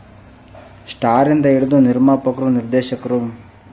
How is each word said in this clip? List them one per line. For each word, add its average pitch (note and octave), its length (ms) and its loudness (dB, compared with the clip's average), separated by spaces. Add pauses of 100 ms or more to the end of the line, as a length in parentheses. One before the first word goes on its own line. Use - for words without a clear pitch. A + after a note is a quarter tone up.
(920)
ಸ್ಟಾರಿಂದ C#3 560 0
ಹಿಡಿದು C3+ 340 2
ನಿರ್ಮಾಪಕರು, C3 680 0
ನಿರ್ದೇಶಕರು, A#2+ 920 -4 (340)